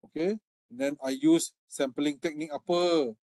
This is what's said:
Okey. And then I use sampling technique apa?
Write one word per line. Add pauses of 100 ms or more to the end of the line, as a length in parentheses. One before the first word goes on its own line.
Okey. (320)
And
then (120)
I
use (160)
sampling
technique
apa? (140)